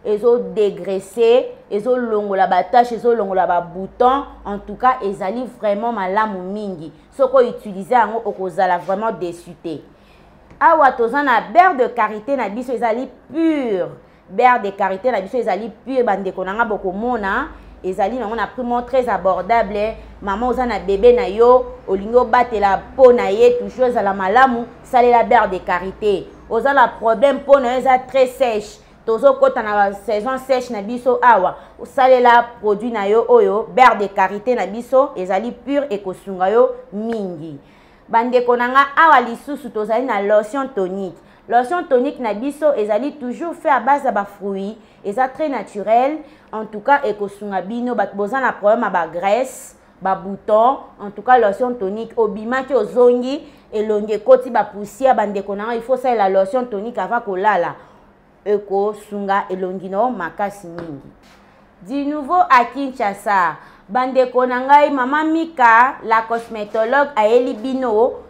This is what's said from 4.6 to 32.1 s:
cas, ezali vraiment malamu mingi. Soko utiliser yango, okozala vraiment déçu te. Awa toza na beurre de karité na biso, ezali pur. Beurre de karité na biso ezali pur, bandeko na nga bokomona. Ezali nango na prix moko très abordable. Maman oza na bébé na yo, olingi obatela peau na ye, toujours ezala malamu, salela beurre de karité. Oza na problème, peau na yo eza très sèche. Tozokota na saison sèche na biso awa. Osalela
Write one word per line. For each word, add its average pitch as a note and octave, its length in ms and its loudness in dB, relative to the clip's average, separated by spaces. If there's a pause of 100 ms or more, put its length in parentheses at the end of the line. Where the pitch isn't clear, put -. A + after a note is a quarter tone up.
cas, B3+ 280 0
ezali G3 420 -6 (140)
vraiment G#3+ 340 -2
malamu G3 480 -2
mingi. F#3 500 -10 (200)
Soko B3+ 260 2
utiliser G#3 560 -2
yango, A3+ 320 0
okozala F#3 540 -2
vraiment G3+ 320 -4
déçu E3+ 420 -10 (100)
te. D#3 200 -10 (760)
Awa D4+ 320 4
toza B3 320 -2
na A#3+ 180 2
beurre A#3 360 2
de A#3+ 100 2
karité G#3+ 480 -4
na A3+ 140 -4
biso, B3 240 -8
ezali A#3 340 -4 (240)
pur. C4 580 -2 (380)
Beurre A#3+ 360 2
de G3 80 -6
karité G3 400 -4
na G#3 100 -2
biso G3 160 -8
ezali G#3 340 -4 (140)
pur, B3+ 180 -2
bandeko F#3+ 400 -4
na F#3+ 120 -6
nga A#3 100 0
bokomona. G#3 840 -4 (340)
Ezali G3 340 -4
nango A3+ 180 -6
na G3+ 120 -4
prix B3 160 -10
moko A#3+ 240 -4
très B3+ 200 0
abordable. G3+ 880 0 (240)
Maman G3+ 300 -2
oza B3 160 -2
na G#3+ 140 -4
bébé G3 340 4
na G3 160 0
yo, G3+ 480 4 (100)
olingi G3+ 280 -4
obatela A3+ 680 2 (140)
peau B3+ 180 8
na G3 160 0
ye, A#3+ 300 4
toujours A3+ 300 -2
ezala G3+ 240 0
malamu, A#3 520 4 (180)
salela A#3+ 400 4
beurre G#3+ 260 4
de F#3 100 -4
karité. F#3+ 680 -4 (220)
Oza A#3+ 240 0
na B3+ 140 6
problème, A3+ 580 0
peau C#4 140 6
na B3 160 -2
yo B3+ 40 0
eza B3+ 200 2
très B3+ 260 2
sèche. A3+ 540 -4 (240)
Tozokota C4 600 2
na G#3 300 0
saison A3 440 -4
sèche B3 320 -2
na G#3 140 -8
biso A#3+ 400 -2
awa. F#3+ 320 4 (260)
Osalela B3 640 4 (160)